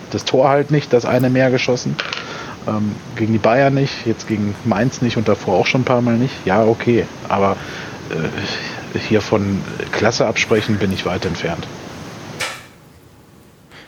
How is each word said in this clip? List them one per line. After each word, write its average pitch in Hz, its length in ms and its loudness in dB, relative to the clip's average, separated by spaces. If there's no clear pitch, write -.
das - 160 -4
Tor 135 240 4
halt 139 220 2
nicht, 147 200 2
das 120 140 6
eine 127 240 4
mehr 127 220 4
geschossen, 131 440 0
ähm, 107 280 -2
gegen 113 160 0
die 110 80 2
Bayern 135 360 4
nicht, 139 300 0
jetzt 113 220 -2
gegen 104 260 0
Mainz 113 360 0
nicht 120 140 0
und 110 140 0
davor 98 280 2
auch - 100 2
schon 127 140 2
ein 117 40 -2
paar 123 160 4
Mal 117 160 2
nicht, 131 160 0
ja, 110 220 4
okay, 113 400 4
aber, 98 260 2
äh, - 880 -6
hier 107 220 2
von 98 400 0
Klasse 117 340 2
absprechen 107 520 0
bin 98 140 0
ich 90 140 -4
weit 90 200 -2
entfernt. 85 400 -4